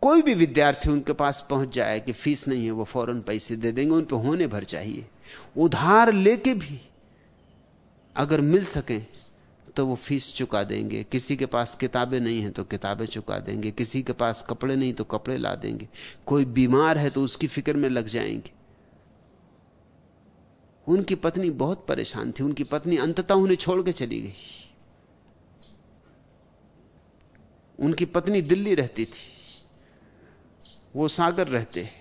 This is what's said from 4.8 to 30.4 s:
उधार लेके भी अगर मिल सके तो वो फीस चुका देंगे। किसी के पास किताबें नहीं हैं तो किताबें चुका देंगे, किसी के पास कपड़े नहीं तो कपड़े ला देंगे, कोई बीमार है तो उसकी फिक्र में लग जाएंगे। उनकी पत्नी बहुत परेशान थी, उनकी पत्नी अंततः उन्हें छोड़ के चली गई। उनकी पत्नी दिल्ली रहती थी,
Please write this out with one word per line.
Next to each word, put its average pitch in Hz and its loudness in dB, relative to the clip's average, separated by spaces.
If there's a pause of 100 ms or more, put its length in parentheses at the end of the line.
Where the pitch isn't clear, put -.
उधार 180 6
लेके 214 4
भी 147 -8 (1400)
अगर 147 2
मिल 165 4
सके 127 -4 (760)
तो 139 2
वो 127 0
फीस - -4
चुका 110 -2
देंगे। 107 -4
किसी 131 -4
के 131 -2
पास 120 -2
किताबें 123 -2
नहीं 117 -2
हैं 104 -4
तो 98 -6
किताबें 104 -6
चुका 104 -8
देंगे, 104 -6
किसी 120 -4
के 123 -6
पास 117 -2
कपड़े 131 -4
नहीं 131 0
तो 113 -6
कपड़े 117 -6
ला 117 -4
देंगे, 107 -8 (380)
कोई 143 4
बीमार 131 4
है 147 0
तो 139 -2
उसकी 139 -2
फिक्र 147 -4
में 143 0
लग 123 -2
जाएंगे। 110 -6 (2250)
उनकी 185 2
पत्नी 170 -2
बहुत 139 -2
परेशान 120 -4
थी, 127 -6
उनकी 143 -2
पत्नी 151 0
अंततः 165 0
उन्हें 190 4
छोड़ 180 0
के 175 -2
चली 113 -4
गई। 101 -12 (3500)
उनकी 156 2
पत्नी 175 0
दिल्ली 190 2
रहती 123 0
थी, - -16 (1600)